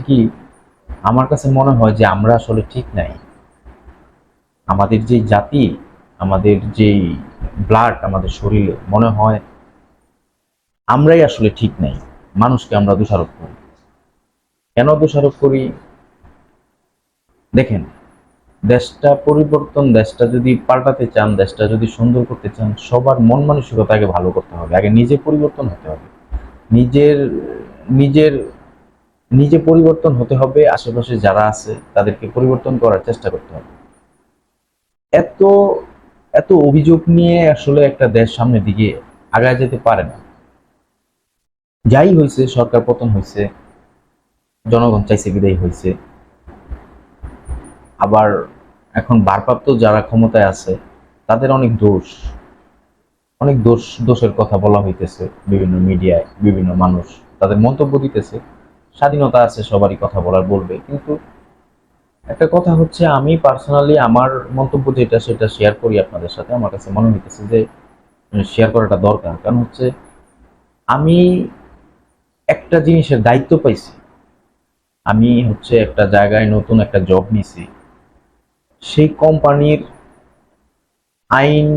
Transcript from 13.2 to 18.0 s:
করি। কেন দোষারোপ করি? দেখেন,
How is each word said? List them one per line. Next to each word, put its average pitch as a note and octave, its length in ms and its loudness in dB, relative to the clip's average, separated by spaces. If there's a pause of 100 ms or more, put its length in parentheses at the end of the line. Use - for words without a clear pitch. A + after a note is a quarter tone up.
করি। E2 160 -20 (1200)
কেন B2+ 180 2
দোষারোপ C#3+ 460 0
করি? C3+ 220 0 (1900)
দেখেন, A2 300 0 (800)